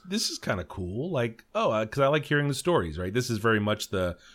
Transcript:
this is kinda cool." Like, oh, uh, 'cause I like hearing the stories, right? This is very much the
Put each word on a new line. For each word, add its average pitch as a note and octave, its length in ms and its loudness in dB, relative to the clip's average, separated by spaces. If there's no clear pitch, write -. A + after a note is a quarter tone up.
this G3 240 -2
is E4 100 -10
kinda F#2 260 -4
cool." G2+ 440 -6
Like, A#2+ 360 -2
oh, G#3 160 2
uh, A2 140 2
'cause C3+ 160 0
I C#3 60 6
like D3 180 2
hearing D3 240 2
the C#3 40 0
stories, G#2 460 0
right? F#2 140 -4
This B2 160 0
is A2+ 80 0
very A2 240 4
much G#2 280 0
the F2+ 280 -2